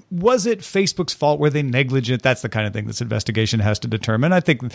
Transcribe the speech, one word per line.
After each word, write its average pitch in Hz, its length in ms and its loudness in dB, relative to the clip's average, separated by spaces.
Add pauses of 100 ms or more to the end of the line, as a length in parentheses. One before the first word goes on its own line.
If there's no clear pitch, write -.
(100)
Was 190 360 2
it 220 140 0
Facebook's 185 540 -2
fault? 147 260 0
Were 151 100 4
they 147 120 0
negligent? 127 600 0
That's 131 200 0
the 117 60 -6
kind 107 180 -2
of 101 60 -4
thing 107 140 -6
this 107 140 -8
investigation 110 600 0
has 104 200 2
to 123 80 -6
determine. 113 440 0
I 180 80 4
think 143 220 0 (120)